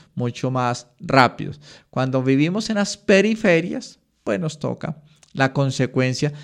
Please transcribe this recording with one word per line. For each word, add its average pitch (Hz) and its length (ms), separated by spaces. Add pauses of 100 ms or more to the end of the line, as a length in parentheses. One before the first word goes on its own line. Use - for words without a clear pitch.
(140)
mucho 123 380
más 123 360 (120)
rápidos. 127 600 (300)
Cuando 131 340
vivimos 151 460
en 226 60
las 202 200
periferias, 196 1040 (240)
pues - 160
nos 160 200
toca - 420 (320)
la 131 200
consecuencia 131 800 (100)